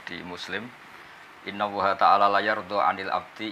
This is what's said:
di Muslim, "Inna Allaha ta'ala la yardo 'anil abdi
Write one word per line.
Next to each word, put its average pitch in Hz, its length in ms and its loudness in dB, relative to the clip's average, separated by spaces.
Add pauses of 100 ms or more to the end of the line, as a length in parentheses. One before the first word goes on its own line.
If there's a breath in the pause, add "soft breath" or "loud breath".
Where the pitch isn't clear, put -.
di 85 160 -12
Muslim, 90 480 -10 (760 loud breath)
"Inna 101 220 -6
Allaha 98 300 0
ta'ala 98 340 6
la 101 100 4
yardo 104 400 -2
'anil 95 300 0
abdi 107 420 -6